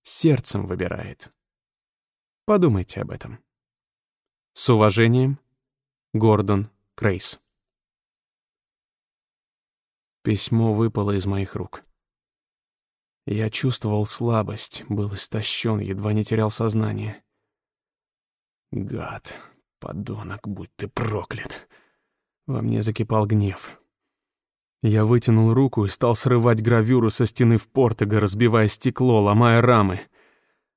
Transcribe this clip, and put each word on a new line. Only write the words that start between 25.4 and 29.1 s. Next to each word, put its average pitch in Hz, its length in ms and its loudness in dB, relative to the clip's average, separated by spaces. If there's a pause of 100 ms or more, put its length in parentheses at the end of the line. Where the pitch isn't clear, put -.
руку 127 300 2
и 98 40 -4
стал 120 260 0
срывать 120 460 2
гравюру 117 480 2
со 117 160 0
стены 117 320 2
в - 100 -4
Портого, 110 520 0
разбивая 107 480 2
стекло, 120 560 2